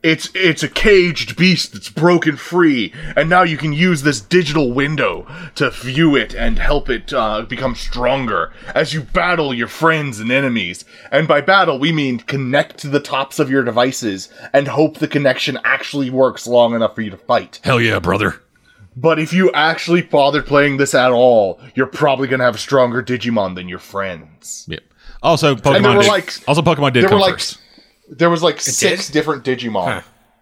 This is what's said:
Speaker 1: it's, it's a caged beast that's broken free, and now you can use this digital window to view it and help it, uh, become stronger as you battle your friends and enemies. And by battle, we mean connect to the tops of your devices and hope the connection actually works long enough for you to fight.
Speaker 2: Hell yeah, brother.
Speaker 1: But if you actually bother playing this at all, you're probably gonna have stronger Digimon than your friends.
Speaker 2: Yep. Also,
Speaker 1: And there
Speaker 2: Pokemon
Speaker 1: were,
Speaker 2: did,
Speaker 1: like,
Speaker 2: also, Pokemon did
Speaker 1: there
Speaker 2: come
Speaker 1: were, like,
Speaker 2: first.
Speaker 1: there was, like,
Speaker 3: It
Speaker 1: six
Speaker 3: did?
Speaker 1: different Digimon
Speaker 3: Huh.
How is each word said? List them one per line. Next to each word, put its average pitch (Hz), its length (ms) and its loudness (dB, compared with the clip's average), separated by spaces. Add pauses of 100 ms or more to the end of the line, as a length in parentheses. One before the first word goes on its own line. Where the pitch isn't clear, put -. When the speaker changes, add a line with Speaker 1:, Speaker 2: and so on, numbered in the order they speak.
Speaker 1:
it's, 160 320 0
it's 180 300 0
a 139 40 -4
caged 180 680 2
beast 180 380 2
that's - 160 -16
broken 160 460 2
free, 147 560 0 (220)
and 156 140 0
now 180 140 4
you 160 160 0
can 151 140 -4
use 160 300 2
this 143 180 0
digital 151 520 0
window 139 540 -2 (300)
to 135 140 0
view 139 460 0
it 110 180 -2
and 113 240 0
help - 300 2
it, 117 240 -4
uh, 110 300 -2
become 120 340 -6
stronger 123 760 -2 (240)
as 143 200 -2
you 160 80 -4
battle 170 520 -2
your 117 140 -4
friends 151 500 -2
and 113 140 -4
enemies. 117 520 -2 (280)
And 147 160 2
by 147 140 2
battle, 180 360 2
we 151 140 0
mean 135 260 -2
connect 139 600 -4
to 147 100 -12
the 139 100 0
tops - 400 -4
of 139 120 0
your 135 120 2
devices 120 680 -2 (240)
and 143 140 2
hope 151 320 0
the 156 80 -2
connection 143 580 -2
actually 131 460 -4
works 131 380 0
long 120 260 4
enough 113 220 -2
for 110 60 -6
you 104 80 -6
to 95 80 -16
fight. 107 440 -4
Speaker 2:
Hell 120 180 0
yeah, 107 200 2
brother. 95 400 -2 (560)
Speaker 1:
But 156 220 2
if 160 140 -4
you 185 200 4
actually 165 500 0
bother 143 400 2
playing 143 360 2
this 139 160 0
at 127 180 4
all, 117 480 4 (140)
you're 127 120 0
probably 135 400 -2
gonna 131 180 -2
have 110 140 0
stronger 123 440 0
Digimon 107 520 -2
than 90 140 -12
your 90 100 -12
friends. 87 880 -12
Speaker 2:
Yep. 80 140 -12 (400)
Also, 147 320 2
Speaker 1:
And 110 80 -8
there 135 120 4
Speaker 2:
Pokemon - 220 4
Speaker 1:
were, - 60 6
Speaker 2:
did, 110 60 6
Speaker 1:
like, 196 240 0 (160)
Speaker 2:
also, 151 140 2
Pokemon 143 300 2
did 123 120 4
Speaker 1:
there - 40 4
Speaker 2:
come 101 120 4
Speaker 1:
were, 95 60 4
like, 90 80 0
Speaker 2:
first. - 240 -10 (520)
Speaker 1:
there 156 180 0
was, 165 140 0
like, 160 140 2
Speaker 3:
It - 60 -10
Speaker 1:
six 165 440 -2
Speaker 3:
did? - 80 -14
Speaker 1:
different 151 300 -2
Digimon 117 420 -4
Speaker 3:
Huh. 98 140 -4 (420)